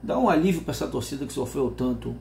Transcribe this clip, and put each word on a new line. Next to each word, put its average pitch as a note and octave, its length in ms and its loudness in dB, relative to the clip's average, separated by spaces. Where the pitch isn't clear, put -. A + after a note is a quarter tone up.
dar - 160 -2
um B3+ 100 4
alívio E3 340 4
pra D3 100 -6
essa C3+ 160 -2
torcida C3+ 400 -4
que - 40 -10
sofreu B2+ 380 -2
tanto B2+ 520 -2